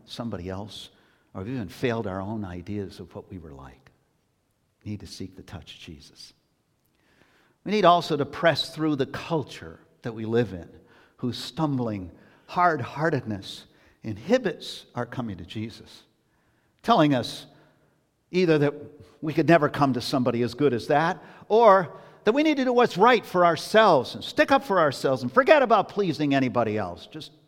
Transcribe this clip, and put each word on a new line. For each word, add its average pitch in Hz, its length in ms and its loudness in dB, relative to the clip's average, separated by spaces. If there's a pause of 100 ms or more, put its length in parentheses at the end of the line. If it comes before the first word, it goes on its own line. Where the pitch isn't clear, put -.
somebody 101 440 -12
else, 98 420 -14 (420)
or 98 80 -12
have 95 80 -10
even 120 200 -10
failed 113 380 -4
our 95 140 -6
own 104 240 -8
ideas 92 560 -12
of 87 140 -18
what - 160 -18
we 95 80 -14
were 80 140 -18
like. 67 400 -20 (920)
We 104 80 -8
need 104 80 -10
to 101 60 -18
seek - 300 -16
the 90 60 -20
touch - 320 -18
of - 60 -20
Jesus. - 520 -20 (1300)
We 180 80 -4
need 208 120 2
also 170 320 4
to 139 80 -2
press - 500 -2
through 151 220 -2
the 127 100 -2
culture 123 720 -8 (240)
that 117 120 -10
we 110 100 -10
live 113 300 2
in, 85 140 -14 (500)
whose 120 180 -6
stumbling 117 720 -6 (360)
hard-heartedness 147 1200 -2 (360)
inhibits 165 920 -4
our 120 120 -6
coming 113 300 -10
to 87 80 -16
Jesus, - 580 -14 (800)
telling 156 320 4
us - 320 -6 (840)
either 170 280 2
that 143 160 2 (460)
we 147 140 -6
could 156 140 2
never 160 200 6
come 139 240 0
to 120 80 -2
somebody 120 420 -2
as 120 120 -2
good 143 180 2
as 113 140 -4
that, 156 360 0 (260)
or 196 460 6 (300)
that 214 80 2
we 285 100 2
need 311 140 2
to 262 80 0
do 247 80 0
what's 240 240 2
right 220 280 4
for 180 200 2
ourselves 170 680 4
and 101 100 -12
stick 294 260 0
up 269 140 2
for 190 160 2
ourselves 135 420 0
and 123 100 -4
forget 269 300 6
about 214 260 2
pleasing 151 460 -2
anybody 117 440 0
else. 87 280 -8
Just - 260 -18 (160)